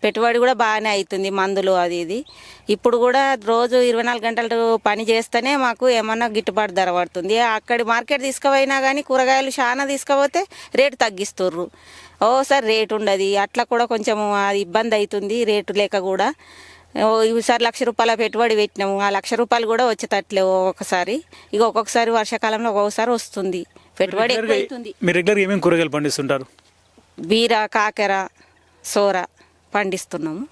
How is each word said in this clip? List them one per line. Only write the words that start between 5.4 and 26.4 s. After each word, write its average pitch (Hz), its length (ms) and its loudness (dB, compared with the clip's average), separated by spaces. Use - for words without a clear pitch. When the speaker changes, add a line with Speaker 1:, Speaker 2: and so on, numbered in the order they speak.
Speaker 1:
మాకు 247 240 0
ఏమన్నా 220 360 -2
గిట్టుబాటు 208 440 -2
ధర 185 180 2
పడుతుంది. 180 400 -2
అక్కడి 233 360 -2
మార్కెట్ 240 360 -2
తీసుకుపోయినా 269 580 2
కానీ 277 220 0
కూరగాయలు 262 520 2
చాలా 254 320 0
తీసుకుపోతే 277 500 0
రేటు 277 240 2
తగ్గిస్తుర్రు, 185 600 -4
ఓసారి 269 460 2
రేటు 220 260 -2
ఉండదు. 196 300 0
అట్లా 240 260 -2
కూడా 240 220 2
కొంచెం 214 260 -2
అది 202 200 0
ఇబ్బంది 220 320 0
అవుతుంది, 208 380 -4
రేటు 208 200 -2
లేక 202 160 -2
కూడా. 196 200 0
ఓ, - 20 4
ఈసారి 233 400 0
లక్ష 233 200 -4
రూపాయల 226 320 2
పెట్టుబడి 220 380 0
పెట్టినాము, 196 380 -2
ఆ - 80 -
లక్ష 196 260 -2
రూపాయలు 233 300 2
కూడా 226 220 2
వచ్చేటట్లేవు 196 680 0
ఒక్కొక్కసారి. 185 580 -2
ఇక 208 160 4
ఒక్కొక్కసారి 226 480 0
వర్షాకాలంలో 220 540 -2
ఒక్కొక్కసారి 208 440 0
వస్తుంది, 196 440 -6
పెట్టుబడి 196 340 0
Speaker 2:
మీరు 226 80 -2
Speaker 1:
ఎక్కువ 226 100 0
Speaker 2:
రెగ్యులర్గా, 202 80 2
Speaker 1:
అవుతుంది. 233 300 -10
Speaker 2:
మీరు 170 140 2
రెగ్యులర్గా 202 260 2
ఏమేమి 190 200 -2
కూరగాయలు 165 300 2
పండిస్తుంటారు? 139 500 -2